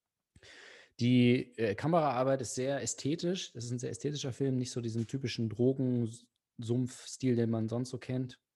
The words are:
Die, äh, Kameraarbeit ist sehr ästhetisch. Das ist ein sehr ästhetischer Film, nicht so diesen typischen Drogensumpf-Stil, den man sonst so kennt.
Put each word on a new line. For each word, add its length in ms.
Die, 580
äh, 180
Kameraarbeit 640
ist 140
sehr 260
ästhetisch. 720
Das 120
ist 60
ein 80
sehr 100
ästhetischer 440
Film, 240
nicht 140
so 100
diesen 260
typischen 420
Drogensumpf-Stil, 1900
den 140
man 180
sonst 220
so 80
kennt. 420